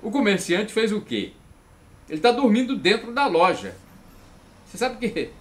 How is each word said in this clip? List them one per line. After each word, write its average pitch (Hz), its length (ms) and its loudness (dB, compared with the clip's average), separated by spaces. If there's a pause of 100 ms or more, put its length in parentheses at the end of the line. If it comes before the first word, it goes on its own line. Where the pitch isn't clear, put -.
O 220 120 -8
comerciante 208 600 0
fez 220 200 0
o 214 80 -4
quê? 101 320 -6 (760)
Ele 156 120 -8
tá 240 100 6
dormindo 247 460 2
dentro 220 360 0
da 277 140 0
loja. 165 480 2 (920)
Você - 120 -18
sabe 240 300 -4
que 139 220 -6 (100)